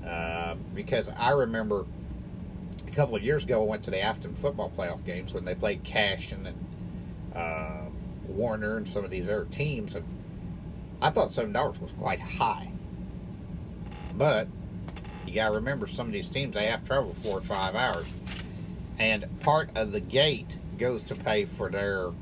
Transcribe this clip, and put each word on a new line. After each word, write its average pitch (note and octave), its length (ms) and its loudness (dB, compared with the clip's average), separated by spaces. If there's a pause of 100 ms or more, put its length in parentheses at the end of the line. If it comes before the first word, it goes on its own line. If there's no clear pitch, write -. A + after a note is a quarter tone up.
Uh, E2 480 -2 (200)
because G#2 420 2
I A#2+ 140 4
remember A2+ 560 4 (1000)
a - 40 -6
couple C3 260 4
of F#2+ 60 0
years C#3+ 220 2
ago, A#2 180 4
I G#2+ 40 4
went G#2+ 180 0
to - 60 -4
the F#2+ 120 2
Afton - 320 0
football A2+ 420 0
playoff E2+ 300 -2
games F2+ 260 -4
when F2+ 140 -2
they F2+ 80 0
played F2+ 300 0
Cashion - 640 0
and, - 200 -6 (680)
uh, D#2+ 440 -2 (480)
Warner G#2+ 500 0
and G#2 100 -2
some G2 180 -2
of F#2 60 -6
these F#2 180 -2
other G#2 180 2
teams, C#3 480 -2
and - 100 -4 (960)
I D#3 100 8
thought D#3+ 200 6
seven A2 220 0
dollars C3+ 280 2
was F3 120 -6
quite - 280 0
high. - 500 2 (1500)
But B2 320 6 (760)
you F#2+ 80 -6
gotta G#2+ 200 4
remember, A#2 320 0
some A#2+ 220 -4
of A2 40 -2
these F#2+ 160 -2
teams, C3 260 -2
they G#2 120 2
have A2+ 160 2
to - 40 -10
travel B2 360 2
four G2+ 160 0
or - 20 0
five F#2+ 340 0
hours, G2+ 320 2 (920)
and A2 260 4 (160)
part D3+ 360 6
of G#2+ 160 2
the G2+ 80 0
gate C3 580 4 (180)
goes A#2+ 280 2
to - 100 -4
pay G#2 320 4
for F#2 240 -2
their G2 400 2 (100)